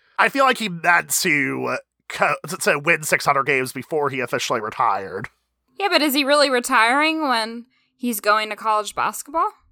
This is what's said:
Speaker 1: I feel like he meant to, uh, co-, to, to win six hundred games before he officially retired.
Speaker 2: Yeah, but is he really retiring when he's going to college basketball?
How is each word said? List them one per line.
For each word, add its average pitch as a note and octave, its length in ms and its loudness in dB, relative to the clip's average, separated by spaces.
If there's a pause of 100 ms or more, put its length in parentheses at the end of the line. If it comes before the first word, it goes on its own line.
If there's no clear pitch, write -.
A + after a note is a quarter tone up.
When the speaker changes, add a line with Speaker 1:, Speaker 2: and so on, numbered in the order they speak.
(180)
Speaker 1:
I G#3 100 4
feel C#4 160 2
like B3+ 140 2
he A3 100 -4
meant E3+ 400 0 (140)
to, C3+ 480 -2
uh, B2+ 60 -4 (340)
co-, D#3 260 0 (120)
to, F3+ 100 -8
to E3 200 2
win D#3 260 2
six D#3 200 0
hundred C#3 200 2
games C3 280 0
before C#3+ 380 -4
he C3 100 -4
officially B2 400 -2
retired. G2+ 720 -2 (480)
Speaker 2:
Yeah, G4 120 0
but E4+ 100 4
is C#4+ 140 0
he C#4+ 100 2
really C#4+ 240 4
retiring C4 800 2
when A#3 380 -4 (320)
he's A#3 220 -4
going G#3+ 280 2
to G#3 80 -8
college G#3+ 380 -2
basketball? D#4+ 560 0 (220)